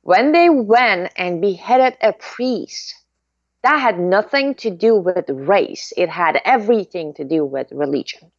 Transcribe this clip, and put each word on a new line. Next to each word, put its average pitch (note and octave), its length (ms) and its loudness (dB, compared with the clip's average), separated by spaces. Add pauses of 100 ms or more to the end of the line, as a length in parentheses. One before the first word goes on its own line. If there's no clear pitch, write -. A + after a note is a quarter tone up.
When A3+ 300 2
they E4+ 180 6
went A3 640 2
and F3+ 240 -4
beheaded A#3 600 0
a A3 120 2
priest, - 800 -8 (680)
that C#4+ 160 2
had A#3 200 0
nothing G#3 580 0
to - 140 -6
do G#3 260 2
with F3+ 320 0
race. C#3+ 680 -2
It F3 120 0
had E3+ 360 -2
everything G3+ 680 -2
to D3 100 -12
do D3+ 200 -2
with C3+ 280 -8
religion. C#3 680 -6